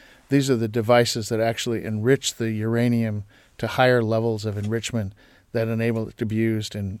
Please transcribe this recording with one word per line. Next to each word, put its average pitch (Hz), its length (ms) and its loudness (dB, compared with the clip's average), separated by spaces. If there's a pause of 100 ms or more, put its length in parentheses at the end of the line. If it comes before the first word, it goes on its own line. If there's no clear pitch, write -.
(300)
These 139 200 2
are 127 80 2
the 113 100 0
devices 117 600 2
that 113 100 0
actually 113 460 -2
enrich 110 500 0
the 113 160 -4
uranium 113 720 0 (360)
to 127 80 -4
higher 127 360 4
levels 110 420 0
of 104 120 -4
enrichment 107 560 -4 (400)
that 113 160 -2
enable 113 400 -2
it - 80 -20
to 117 80 -4
be 110 100 -2
used 110 400 0
in 101 240 -6